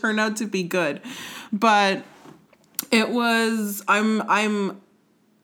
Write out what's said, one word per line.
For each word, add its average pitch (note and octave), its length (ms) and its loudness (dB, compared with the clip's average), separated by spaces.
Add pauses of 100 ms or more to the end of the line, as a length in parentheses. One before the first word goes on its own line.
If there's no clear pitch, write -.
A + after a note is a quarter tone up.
turn G#3+ 200 0
out A3 160 0
to A3+ 100 -4
be F#3+ 160 -2
good. E3 380 -2 (520)
But G#3 520 4 (880)
it A3 180 2
was, A3+ 800 0
I'm, G#3+ 400 2
I'm, G#3 520 0 (640)